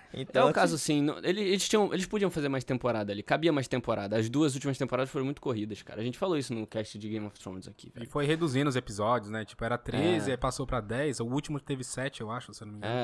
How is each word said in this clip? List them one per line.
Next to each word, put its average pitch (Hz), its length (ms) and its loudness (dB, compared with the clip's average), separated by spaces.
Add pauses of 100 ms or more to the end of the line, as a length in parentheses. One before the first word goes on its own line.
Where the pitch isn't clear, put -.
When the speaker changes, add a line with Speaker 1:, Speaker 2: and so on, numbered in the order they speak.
(120)
Speaker 1:
Então, 135 360 4
Speaker 2:
É - 20 6
o - 20 2
caso, 180 220 4
Speaker 1:
assim 151 220 2
Speaker 2:
sim. 147 60 6
Não, 143 200 2
ele-, 180 180 2
eles 196 280 2
tinham... 208 260 4
eles 185 100 0
podiam 196 280 0
fazer 143 160 0
mais 135 160 0
temporada 110 480 0
ali. 101 100 -6
Cabia 156 300 2
mais 139 160 2
temporada. 107 500 0
As 113 100 2
duas 135 260 4
últimas 139 220 -2
temporadas 127 320 0
foram 131 160 -2
muito 139 160 -4
corridas, 107 420 -4
cara. - 180 -10
A 110 40 -2
gente 123 140 -4
falou 190 180 2
isso 135 160 -2
no 110 140 -4
cast 110 320 -6
de 107 100 -8
Game 107 160 -4
of 104 140 -12
Thrones 92 300 -12
aqui, - 260 -20
Speaker 3:
E - 60 -16
Speaker 2:
velho. 117 100 -12
Speaker 3:
foi 147 160 -2
reduzindo 147 420 2
os 131 60 0
episódios, 110 560 0
né? 110 140 -4
Tipo, - 200 -10
era 117 140 0
treze, 139 520 0
Speaker 2:
É. - 20 2
Speaker 3:
aí 123 40 0
passou 131 300 -2
pra 123 140 -2
dez. 120 400 -2
O 117 60 -2
último 143 340 -2
teve 131 240 -6
sete, - 380 -6
eu 107 100 -8
acho, 123 200 -8
se - 80 -16
eu 110 60 -14
não 107 60 -12
me 104 80 -12
engano. 104 120 -2 (120)